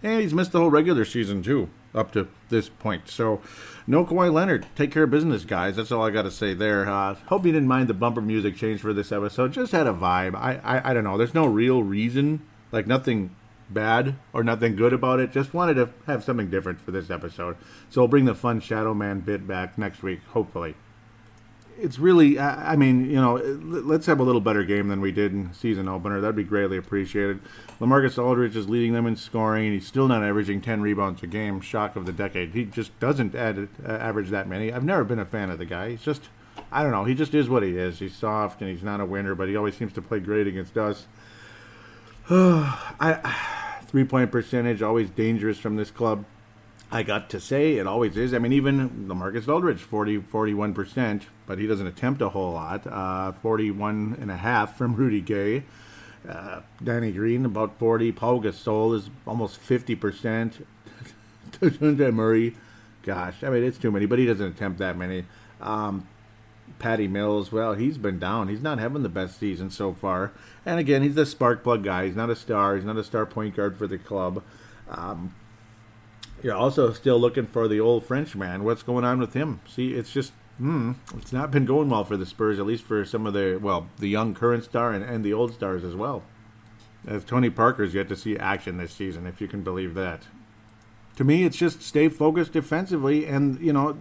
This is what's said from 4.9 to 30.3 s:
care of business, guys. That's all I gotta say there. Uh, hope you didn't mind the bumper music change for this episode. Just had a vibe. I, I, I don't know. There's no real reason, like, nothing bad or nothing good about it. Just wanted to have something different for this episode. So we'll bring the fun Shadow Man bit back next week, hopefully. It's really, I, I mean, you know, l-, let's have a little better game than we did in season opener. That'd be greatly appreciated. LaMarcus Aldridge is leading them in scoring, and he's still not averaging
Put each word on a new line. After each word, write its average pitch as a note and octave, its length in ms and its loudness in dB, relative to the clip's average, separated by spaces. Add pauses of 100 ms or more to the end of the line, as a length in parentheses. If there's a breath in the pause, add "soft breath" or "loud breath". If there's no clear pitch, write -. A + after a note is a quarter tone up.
care D#3 120 4
of B2+ 80 4
business, C#3+ 340 2
guys. F2+ 300 0
That's A2 160 -4
all A2+ 120 2
I A2 80 2
gotta G2+ 200 0
say G2+ 220 -2
there. G2+ 360 2
Uh, G2 260 0 (120)
hope F#3+ 180 2
you E3+ 60 6
didn't D3+ 160 4
mind B2+ 200 4
the A2 60 0
bumper A#2 280 0
music G#2 340 0
change A2 260 -2
for G#2+ 120 -2
this G2+ 180 -2
episode. G#2 420 0
Just B3+ 180 -2
had D#3+ 160 4
a G#2+ 60 2
vibe. F#2 420 0
I, B2 280 -4
I, B2+ 280 0
I - 20 2
don't A2+ 100 2
know. G2 140 0
There's A#2 160 2
no D#3+ 120 4
real A#2+ 380 4
reason, B2 580 0 (300)
like, A2 160 -2
nothing A#2 480 0 (340)
bad A2+ 460 2 (180)
or A#2 100 0
nothing A#2 320 2
good A#2+ 180 6
about B2+ 260 2
it. B2+ 120 0
Just C3+ 220 -2
wanted E3+ 220 4
to B2 140 2 (180)
have C#3 160 -2
something A2+ 260 -2
different F2+ 320 -4
for - 100 -10
this F2+ 180 -6
episode. E2+ 460 -6 (340 loud breath)
So C3 120 2
we'll B2 60 8
bring C3+ 180 6
the A2+ 100 4
fun A#2 240 -2
Shadow A2 340 -2
Man G2+ 260 -2
bit G2 280 -4
back F#2+ 300 -6
next - 260 -6
week, F#2 220 -6
hopefully. E2+ 500 -4 (1000)
It's D3 200 -6
really, D#3 400 8
I, C#3+ 360 -2
I - 20 4
mean, C3 340 6
you D3 60 0
know, B2+ 220 4
l-, A#2+ 60 -2
let's D#3 640 -2
have D3+ 120 4
a B2+ 40 4
little B2 180 4
better G#2 240 2
game G2+ 240 0
than G2 100 -2
we G2 140 0
did G2+ 180 2
in F#2 220 -6
season G2 340 -2
opener. F#2+ 320 -4
That'd G#2+ 160 0
be G#2+ 80 -2
greatly G2 320 0
appreciated. G2 640 -2 (400 loud breath)
LaMarcus C3 420 4
Aldridge A#2+ 360 2
is G2+ 100 -4
leading A#2 240 2
them A#2 160 2
in A2+ 80 0
scoring, A2 520 0
and G#2 60 0
he's F#2+ 140 -4
still C3+ 200 2
not A#2 140 4
averaging G2+ 380 0